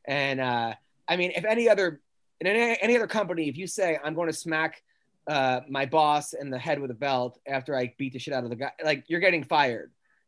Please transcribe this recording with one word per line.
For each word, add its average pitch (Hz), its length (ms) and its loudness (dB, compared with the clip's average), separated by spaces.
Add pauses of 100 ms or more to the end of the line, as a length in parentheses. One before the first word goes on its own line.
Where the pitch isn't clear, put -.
And, 139 360 0
uh, 117 320 0 (340)
I 175 100 2
mean, 180 180 0
if 175 100 -4
any 226 240 4
other, 185 320 4 (400)
in 175 60 -2
any, 226 340 2
any 233 140 4
other 233 120 2
company, 175 400 -2
if 139 100 -6
you 185 100 -8
say, 175 360 0
"I'm 156 120 -4
gonna 165 180 -2
smack, 156 480 -2 (460)
uh, 131 420 2
my 139 160 -2
boss 147 480 2
in 143 160 -8
the 131 80 -6
head 143 220 -2
with 135 120 -6
a 113 40 -10
belt 123 520 -2
after 135 300 -4
I 123 200 -2
beat 131 160 -6
the 127 60 -10
shit 143 140 -6
out 123 100 -2
of 120 60 -6
the 117 80 -6
guy," 131 140 -6 (120)
like, 151 240 -2
you're 170 140 -2
getting 175 220 4
fired. 127 480 0 (360)